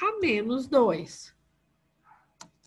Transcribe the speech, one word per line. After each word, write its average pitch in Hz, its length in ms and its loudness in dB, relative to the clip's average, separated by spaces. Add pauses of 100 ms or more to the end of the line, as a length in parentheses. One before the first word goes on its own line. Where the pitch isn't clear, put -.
a 427 180 -2
menos 247 460 -2
dois. 208 720 0 (1300)